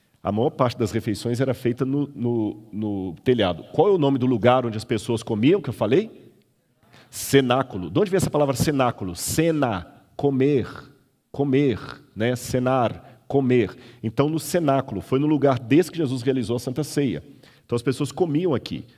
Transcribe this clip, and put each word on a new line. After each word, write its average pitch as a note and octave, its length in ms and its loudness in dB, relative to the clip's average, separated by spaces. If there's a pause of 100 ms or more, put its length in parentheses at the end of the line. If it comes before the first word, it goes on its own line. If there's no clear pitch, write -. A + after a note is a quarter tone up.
(200)
A G2 120 -4
maior A2+ 180 0
parte B2+ 260 0
das G#2+ 140 -2
refeições A2+ 500 -4
era C3 140 0
feita B2 300 -2
no, C#3 240 -2
no, A#2 640 -4
no G2 500 -6
telhado. G2+ 400 2 (100)
Qual F3 160 4
é G3+ 40 4
o F#3+ 60 4
nome C#3 200 2
do B2 80 0
lugar B2 400 4
onde A2 100 -4
as A2 80 -8
pessoas A2+ 380 -2
comiam, C#3 400 2
que - 80 -8
eu A2+ 40 -6
falei? D3+ 600 -2 (760)
Cenáculo. B2+ 800 0
De F#2+ 120 0
onde G3+ 100 0
vem F#3+ 60 0
essa F3+ 120 0
palavra C#3+ 280 0
cenáculo? A#2+ 580 0
Cena, C#3+ 880 -2 (140)
comer. C3+ 720 0 (420)
Comer, C#3 480 0 (360)
né? A#2 220 0
Cenar, B2+ 920 -2
comer. B2 480 2 (260)
Então, C#3 260 0
no D#3+ 100 -2
cenáculo, C#3 640 0
foi B2+ 180 0
no C#3+ 80 0
lugar C#3 320 2
desse C#3 320 2
que - 80 -10
Jesus C3 240 -4
realizou A#2+ 340 -2
a A#2+ 40 -6
Santa B2+ 220 -6
Ceia. C3 400 -2 (420)
Então, - 120 -4
as A#2 60 -6
pessoas C3+ 280 -2
comiam E3+ 440 0
aqui. E2+ 300 -6 (140)